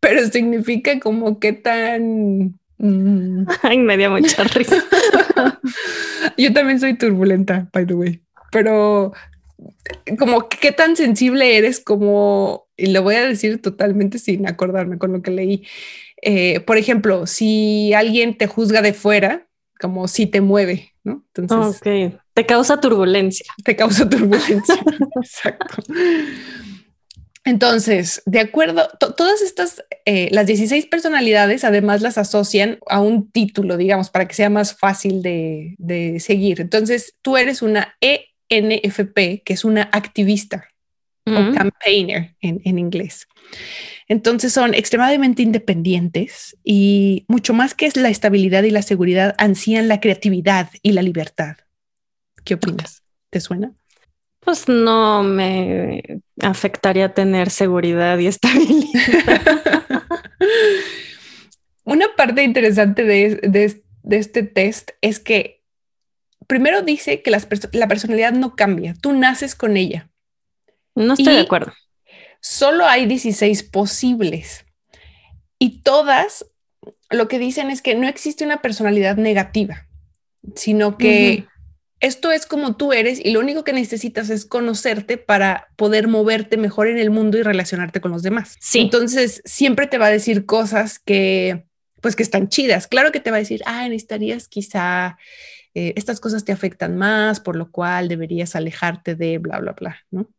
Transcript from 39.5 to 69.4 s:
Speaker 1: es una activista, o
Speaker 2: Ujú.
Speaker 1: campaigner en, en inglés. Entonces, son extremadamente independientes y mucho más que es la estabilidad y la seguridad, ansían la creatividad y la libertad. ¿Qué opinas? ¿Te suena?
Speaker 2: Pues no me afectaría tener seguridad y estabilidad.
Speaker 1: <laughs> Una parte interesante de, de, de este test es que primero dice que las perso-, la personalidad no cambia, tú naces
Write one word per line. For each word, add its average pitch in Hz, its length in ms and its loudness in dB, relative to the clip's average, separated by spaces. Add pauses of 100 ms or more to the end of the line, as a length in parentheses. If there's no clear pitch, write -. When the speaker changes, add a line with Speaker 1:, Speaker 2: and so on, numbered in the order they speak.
Speaker 1:
es 190 120 -6
una 214 280 2
activista, 202 760 -2 (580)
o 220 60 -2
Speaker 2:
Ujú. 214 220 2
Speaker 1:
campaigner 196 840 0
en, 175 240 -4
en 185 140 0
inglés. 175 480 -6 (840)
Entonces, 233 440 0
son 240 220 2
extremadamente 254 680 2
independientes 180 1200 -2
y 196 640 2
mucho 233 260 2
más 247 200 2
que 311 120 -2
es 294 100 0
la 254 120 2
estabilidad 196 560 2
y 220 60 4
la 208 120 0
seguridad, 185 560 2
ansían 220 500 2
la 208 120 2
creatividad 190 680 0 (140)
y 208 100 2
la 185 100 2
libertad. 160 540 -4 (880)
¿Qué - 100 -2
opinas? - 480 -8 (280)
¿Te 180 100 -4
suena? 196 320 -8 (680)
Speaker 2:
Pues - 300 -4
no 220 560 2
me 190 960 -4 (200)
afectaría 190 760 0
tener 190 360 2
seguridad 175 680 0
y 175 100 2
estabilidad. 277 1120 2 (960)
Speaker 1:
<laughs> 370 80 2 (1400)
Una 302 220 2 (100)
parte 262 260 2
interesante 220 600 2
de, 208 320 4
de, 208 460 0 (200)
de 202 140 0
este 214 260 -2
test 208 480 -2 (100)
es 208 200 -2
que - 420 -2 (840)
primero 294 360 2
dice - 400 -4
que - 80 0
las 208 180 0
perso-, 208 240 -6
la 226 160 0
personalidad 226 440 0
no 247 240 -2
cambia, 180 440 0
tú 285 120 -2
naces 262 420 0